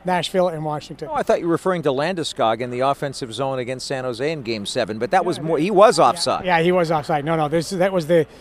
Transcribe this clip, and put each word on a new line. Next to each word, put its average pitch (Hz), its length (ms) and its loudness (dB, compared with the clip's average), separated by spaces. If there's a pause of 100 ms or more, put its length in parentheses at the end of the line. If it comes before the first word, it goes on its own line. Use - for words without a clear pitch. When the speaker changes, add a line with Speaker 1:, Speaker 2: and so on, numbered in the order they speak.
Speaker 1:
Nashville 180 420 0
and 156 160 -6
Washington. 151 460 -8
Speaker 2:
Oh, 302 40 -6
I 254 80 0
thought 208 180 2
you 170 60 -4
were 165 60 2
referring 175 300 0
to 147 80 2
Landeskog 135 720 0
in 123 80 -6
the 123 100 -4
offensive 135 540 -4
zone 135 240 -4
against 127 280 -6
San 131 180 -4
Jose 127 280 -4
in 156 100 -8
Game 107 220 -4
seven, 110 340 -4
but 117 120 -4
that 185 120 4
Speaker 1:
Yeah, 170 40 -2
Speaker 2:
was 170 140 -2
more, 160 180 -2
Speaker 1:
yeah. 156 60 0
Speaker 2:
he 202 60 0
was 202 280 6
offside. 123 480 2
Speaker 1:
Yeah, 175 120 2
yeah, 165 60 2
he 180 80 4
was 175 180 2
offside. 147 360 -2
No, 165 100 0
no, 151 120 0
this, 160 220 -2
that 190 220 0
was 170 140 0
the, 160 200 4 (140)